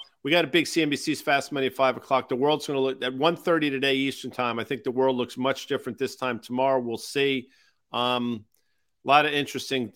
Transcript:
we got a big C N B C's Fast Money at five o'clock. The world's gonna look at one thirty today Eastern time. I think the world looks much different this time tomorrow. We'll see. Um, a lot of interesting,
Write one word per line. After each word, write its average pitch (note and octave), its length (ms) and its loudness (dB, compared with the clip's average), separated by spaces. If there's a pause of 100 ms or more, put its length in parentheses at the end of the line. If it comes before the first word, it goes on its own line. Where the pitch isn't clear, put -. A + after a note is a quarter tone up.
(240)
we C#3 80 0
got E3+ 120 4
a D3+ 40 -4
big D3+ 200 2
C - 140 0
N D3+ 80 2
B C#3 80 0
C's - 240 -4
Fast C#3+ 320 0
Money C3+ 140 0
at B2+ 80 -4
five C3 200 4
o'clock. B2 320 0
The C3+ 80 -2
world's D3 320 0
gonna C#3 140 -2
look C3 200 -2
at B2+ 120 -2
one D#3+ 240 2
thirty D#3+ 320 0
today C3+ 260 2
Eastern C3+ 360 -2
time. A#2 280 -2
I A2 60 -4
think B2+ 180 -6
the C3 80 -2
world C3 240 2
looks B2 220 -4
much C3+ 300 -2
different B2+ 300 -4
this B2+ 200 -4
time B2 220 -4
tomorrow. C3 420 0
We'll A#2 160 -6
see. C3+ 500 -2 (460)
Um, A#2+ 500 0 (600)
a - 20 -14
lot D3 180 8
of D3 60 0
interesting, C3+ 640 -2